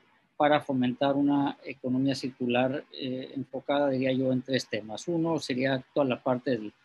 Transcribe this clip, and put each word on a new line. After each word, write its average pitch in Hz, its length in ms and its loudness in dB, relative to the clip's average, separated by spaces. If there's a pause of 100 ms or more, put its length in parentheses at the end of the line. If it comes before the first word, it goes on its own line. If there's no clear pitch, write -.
(360)
para 147 240 6
fomentar 131 560 0
una 143 480 2
economía 131 500 -2
circular, 127 800 -2
eh, 131 440 -8
enfocada, 139 540 -2
diría 131 220 0
yo, 131 220 2
en 127 80 0
tres 131 260 -2
temas. 107 400 -8
Uno 165 320 0
sería 131 420 -2 (120)
toda 147 120 2
la 123 160 -2
parte 127 300 0
del, 107 220 -4 (120)